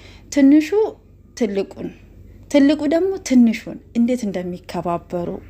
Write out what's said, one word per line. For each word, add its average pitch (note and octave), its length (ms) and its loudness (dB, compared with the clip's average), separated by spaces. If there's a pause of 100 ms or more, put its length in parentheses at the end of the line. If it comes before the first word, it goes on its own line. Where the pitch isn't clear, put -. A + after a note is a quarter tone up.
(320)
ትንሹ D4 360 4 (680)
ትልቁን፣ G3 540 -6 (600)
ትልቁ C#4+ 380 4
ደግሞ E4+ 240 0 (100)
ትንሹን A#3+ 560 0 (160)
እንዴት A#3+ 300 -2
እንደሚከባበሩ፣ F3 1040 -8 (220)